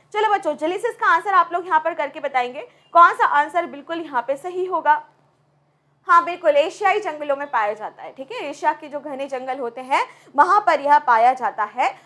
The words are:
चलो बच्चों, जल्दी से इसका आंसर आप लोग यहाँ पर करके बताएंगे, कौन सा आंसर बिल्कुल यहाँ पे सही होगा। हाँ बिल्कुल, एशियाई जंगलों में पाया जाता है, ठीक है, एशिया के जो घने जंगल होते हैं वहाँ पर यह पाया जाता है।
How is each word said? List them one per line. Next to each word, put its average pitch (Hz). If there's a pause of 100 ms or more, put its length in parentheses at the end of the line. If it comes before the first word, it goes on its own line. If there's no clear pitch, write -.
(140)
चलो 415
बच्चों, 359
जल्दी 339
से 440
इसका 453
आंसर 359
आप 349
लोग 349
यहाँ 320
पर 320
करके 302
बताएंगे, 262 (260)
कौन 339
सा 453
आंसर 302
बिल्कुल 330
यहाँ 285
पे 269
सही 359
होगा। 311 (1040)
हाँ 339
बिल्कुल, 349
एशियाई 381
जंगलों 302
में 277
पाया 214
जाता 208
है, 156
ठीक 269
है, 480
एशिया 302
के 311
जो 285
घने 277
जंगल 262
होते 240
हैं 285 (300)
वहाँ 349
पर 330
यह 285
पाया 247
जाता 226
है। 247 (120)